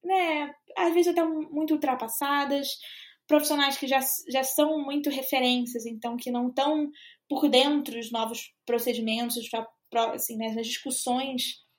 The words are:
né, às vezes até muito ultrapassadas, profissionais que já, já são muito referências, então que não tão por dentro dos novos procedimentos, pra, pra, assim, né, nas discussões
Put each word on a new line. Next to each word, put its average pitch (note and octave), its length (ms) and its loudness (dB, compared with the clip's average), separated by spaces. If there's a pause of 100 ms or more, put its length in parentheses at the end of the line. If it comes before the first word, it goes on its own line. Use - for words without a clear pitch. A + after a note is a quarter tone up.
né, E4 520 2 (220)
às E4+ 160 2
vezes F4 200 4
até E4+ 100 4
muito D#4 520 0
ultrapassadas, C#4+ 960 0 (560)
profissionais D4 500 4
que C#4 100 -4
já, C4+ 140 4 (280)
já C4 140 2
são D4+ 400 2
muito C#4+ 260 -2
referências, B3 800 0
então A#3 300 -6
que B3 140 -6
não B3 220 0
tão D4 380 0 (380)
por D4 200 2
dentro C#4 460 4
dos A3+ 160 -6
novos A3+ 420 -4 (140)
procedimentos, A#3 840 -2
pra, A3+ 180 -4 (220)
pra, A3+ 260 0
assim, - 220 -6
né, A3 140 -4
nas A3+ 160 -4
discussões B3+ 1000 -4 (140)